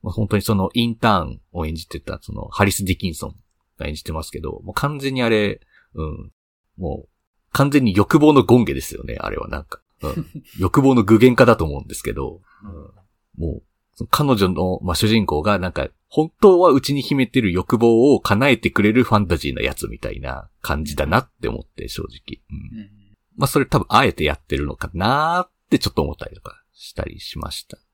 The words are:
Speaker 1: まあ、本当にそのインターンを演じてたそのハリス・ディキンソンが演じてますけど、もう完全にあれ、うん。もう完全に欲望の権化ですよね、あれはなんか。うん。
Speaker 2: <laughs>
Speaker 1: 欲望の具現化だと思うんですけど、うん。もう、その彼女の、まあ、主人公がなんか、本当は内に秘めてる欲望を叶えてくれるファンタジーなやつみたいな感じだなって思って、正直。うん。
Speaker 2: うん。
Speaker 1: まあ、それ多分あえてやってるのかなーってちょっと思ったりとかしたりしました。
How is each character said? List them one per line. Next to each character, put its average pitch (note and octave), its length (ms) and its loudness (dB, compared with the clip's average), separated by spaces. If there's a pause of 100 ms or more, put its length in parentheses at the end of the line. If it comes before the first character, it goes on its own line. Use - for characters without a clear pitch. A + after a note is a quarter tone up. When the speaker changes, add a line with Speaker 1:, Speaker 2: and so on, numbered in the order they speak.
Speaker 1:
ま - 80 -8
あ、 - 20 -6
本 G#2+ 180 -2
当 G#2+ 60 0
に G2 60 2
そ A2 140 0
の F#2+ 180 0
イ A#2+ 140 2
ン A2+ 80 -4
タ G#2 260 2
ー D2+ 40 -4
ン B1 160 -12 (100)
を E2 140 -6
演 D#2+ 100 -6
じ D#2 120 -12
て D#2 120 -12
た - 220 -12
そ - 120 -14
の - 160 -12
ハ - 160 0
リ G2 60 0
ス・ - 140 -4
デ F2+ 100 0
ィ - 20 -20
キ G2 100 -6
ン E2 60 -4
ソ - 140 -12
ン - 80 -14 (420)
が D2 100 -10
演 D2+ 80 -8
じ - 80 -16
て - 80 -10
ま D#2+ 120 -6
す - 80 -14
け - 80 -12
ど、 - 240 -10
も F2+ 80 -12
う - 20 -14
完 C#3+ 260 -4
全 C3+ 140 -4
に C3 80 -2
あ A#2 80 0
れ、 G#2 320 0 (320)
う D#2 100 -8
ん。 - 280 -10 (460)
も - 280 -8
う - 40 -20 (440)
完 C#3 160 2
全 C#3 140 4
に G2 120 2
欲 G#2 240 4
望 D3+ 140 6
の C3 120 6
権 A#2+ 200 6
化 C#2+ 80 -4
で C2+ 80 -6
す - 140 -12
よ - 80 -12
ね、 - 160 -10
あ - 100 -6
れ - 80 -8
は - 100 -10
な C#2 120 -8
ん C#2 60 -14
か。 - 160 -18 (200)
う D2 80 -6
ん。 D#2+ 160 -6 (180)
Speaker 2:
<laughs> - 160 -20
Speaker 1:
欲 F#2 220 2
望 C3 140 6
の A#2 80 6
具 A2 120 6
現 A#2+ 200 8
化 B2 100 8
だ A2+ 100 6
と E2 100 -2
思 C#2+ 140 -6
う - 40 -12
ん - 40 -16
で - 60 -14
す - 80 -12
け - 120 -8
ど、 F2 280 -10 (220)
う - 800 -18
ん。 - 0 -
も D#2 160 -4
う、 - 60 -18 (300)
そ A2+ 120 -12
の - 40 -20
彼 C#3 260 2
女 G2 140 2
の、 F2+ 320 -2
ま F2+ 120 -4
あ、 - 20 -2
主 A2 120 0
人 G#2+ 180 2
公 D2+ 160 -2
が G2+ 180 0
な F#2 100 -4
ん - 20 -8
か、 C#2 180 -6 (180)
本 D#3+ 240 -2 (100)
当 F#3 180 8
は F3+ 120 6
内 C3+ 220 2
に C#3+ 80 -2
秘 D3 140 -2
め B2+ 120 0
て - 120 0
る G2+ 120 0
欲 F2+ 260 0
望 A#2 360 4
を G#2+ 60 2
叶 A#2+ 300 2
え A#2+ 80 4
て - 120 -4
く - 120 0
れ G#2 100 4
る A#2+ 120 4
フ A2+ 120 0
ァ G#2 40 4
ン G2 80 0
タ E2+ 100 0
ジ C#2+ 120 -4
ー C2 40 -6
な B1 80 -8
や B1 120 -2
つ - 140 -8
み G#1+ 120 -12
た - 120 -10
い A1+ 80 -12
な C2 300 -10 (120)
感 D2+ 220 -4
じ D2 120 -8
だ D2 100 -2
な F2+ 140 0
っ - 100 -8 (120)
て - 60 -6
思 A1+ 140 -6
っ - 40 -18
て、 - 220 -16
正 - 160 -10
直。 - 460 -16
う - 40 -14
ん。 - 260 -14
Speaker 2:
う - 40 -16
ん。 - 60 -20 (460)
Speaker 1:
ま C#3 100 0
あ、 - 20 -2
そ - 120 2
れ C3+ 60 2
多 - 140 0
分 F2 100 -2
あ A#2+ 140 6
え G2+ 100 2
て D#2 100 -6
や C#2+ 100 0
っ - 60 -8
て - 180 -6
る C#2+ 80 -4
の C#2 100 -8
か G2 180 -10
な D3 480 -2
ー - 40 -4
っ - 60 -20 (180)
て C#3 100 2
ち - 80 -4
ょ - 40 -2
っ - 20 -20
と - 80 0
思 D2 120 -2
っ - 40 -10
た - 100 -14
り - 80 -18
と - 60 -20
か - 200 -20 (120)
し - 200 -20
た - 100 -8
り - 160 -12
し - 180 -14
ま - 140 -10
し - 140 -14
た。 - 120 -20 (160)